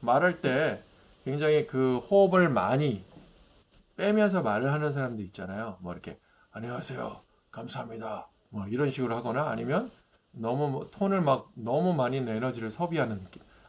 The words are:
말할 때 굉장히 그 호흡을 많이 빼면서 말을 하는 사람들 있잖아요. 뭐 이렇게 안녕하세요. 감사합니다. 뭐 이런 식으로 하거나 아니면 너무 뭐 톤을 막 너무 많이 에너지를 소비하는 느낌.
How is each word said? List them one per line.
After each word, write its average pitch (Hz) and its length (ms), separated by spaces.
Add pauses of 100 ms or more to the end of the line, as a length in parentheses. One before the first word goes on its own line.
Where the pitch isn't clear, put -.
말할 147 400
때 135 420 (420)
굉장히 147 420
그 131 320 (120)
호흡을 185 380
많이 117 560 (920)
빼면서 202 460
말을 117 300
하는 151 200
사람들 123 340
있잖아요. 95 540
뭐 90 120
이렇게 87 260 (340)
안녕하세요. 120 680 (280)
감사합니다. 113 800 (220)
뭐 101 180
이런 131 220
식으로 123 260
하거나 123 320
아니면 135 420 (420)
너무 123 360
뭐 - 220
톤을 196 300
막 135 340
너무 147 400
많이 131 240
에너지를 117 520
소비하는 135 520
느낌. - 200 (260)